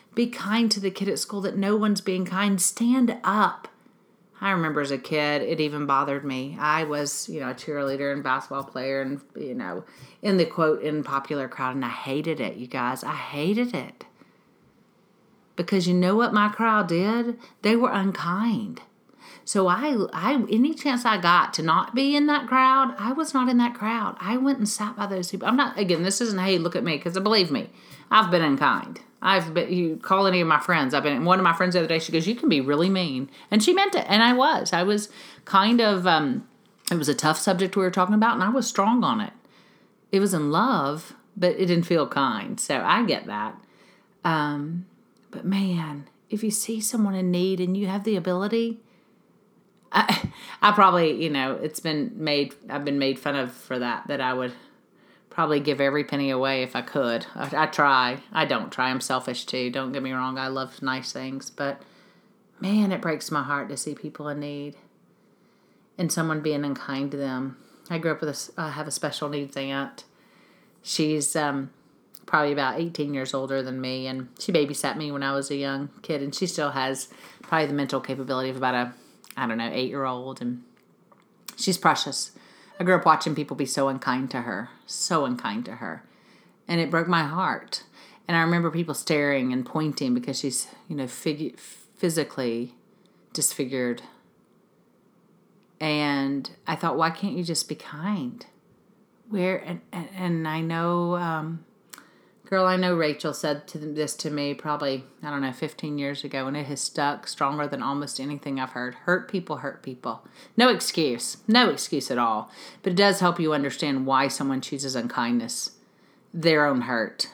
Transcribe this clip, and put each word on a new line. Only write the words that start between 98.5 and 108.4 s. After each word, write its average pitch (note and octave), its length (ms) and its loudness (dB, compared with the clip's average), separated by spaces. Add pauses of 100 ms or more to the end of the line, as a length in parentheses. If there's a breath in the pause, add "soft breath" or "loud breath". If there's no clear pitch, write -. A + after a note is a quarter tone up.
Where, F#3 280 0
and, F3 240 -10 (100)
and, E3+ 240 -10
and E3+ 320 -2
I D#3+ 140 -2
know, E3+ 540 0
um, E3 500 -4 (800 loud breath)
girl, F#3+ 200 2
I F#3 120 4
know F3+ 180 2
Rachel D3+ 380 0
said D3 360 -4
to - 80 -12
them, D3+ 180 -8
this D3+ 220 -4
to D#3+ 120 -6
me C#3+ 240 -4
probably, C#3 500 -4 (200)
I D3+ 60 -8
don't C#3+ 120 -4
know, C3+ 100 -2
fifteen D3 460 -6
years C#3+ 260 -6
ago, C#3 240 -6
and C#3 80 -4
it D3 120 -6
has C#3 120 -8
stuck - 480 -2
stronger D3 400 -2
than C#3 140 -6
almost C#3+ 380 -4
anything C#3 400 -6